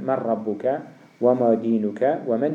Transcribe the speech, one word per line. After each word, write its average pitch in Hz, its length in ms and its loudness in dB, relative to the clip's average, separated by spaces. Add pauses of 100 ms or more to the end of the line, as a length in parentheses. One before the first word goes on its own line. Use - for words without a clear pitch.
من 131 100 0 (120)
ربك 110 500 -2 (420)
وما 120 320 4
دينك 113 760 0
ومن 127 280 0